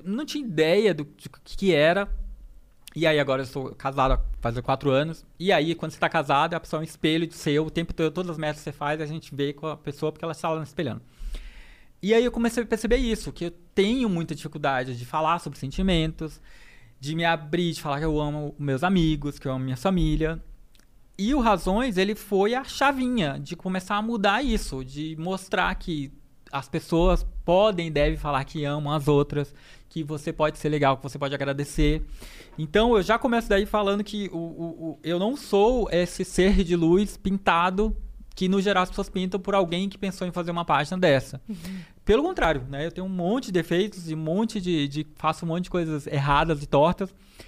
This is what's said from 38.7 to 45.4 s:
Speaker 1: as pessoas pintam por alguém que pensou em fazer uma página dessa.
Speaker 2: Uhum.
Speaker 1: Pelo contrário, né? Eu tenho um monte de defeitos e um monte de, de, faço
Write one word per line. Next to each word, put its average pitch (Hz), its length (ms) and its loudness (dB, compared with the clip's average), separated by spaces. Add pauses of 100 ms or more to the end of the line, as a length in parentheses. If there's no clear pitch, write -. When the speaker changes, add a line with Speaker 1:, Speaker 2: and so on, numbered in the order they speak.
Speaker 1:
as 180 40 -2
pessoas - 220 -6
pintam 185 280 -4
por 196 160 -2
alguém 190 360 0
que - 80 -14
pensou 190 280 -6
em 180 60 -6
fazer 175 180 -4
uma 180 140 -4
página 147 320 0
dessa. 139 500 2
Speaker 2:
Uhum. 185 340 -10 (220)
Speaker 1:
Pelo 226 200 4
contrário, 254 440 0
né? 139 200 -6
Eu 170 60 -8
tenho 185 140 -8
um 190 40 -6
monte 190 360 -2
de 208 60 -6
defeitos 175 580 0
e 156 40 -6
um 156 40 -4
monte 190 400 -2
de, 170 300 0
de, 151 180 -6 (100)
faço 156 280 -2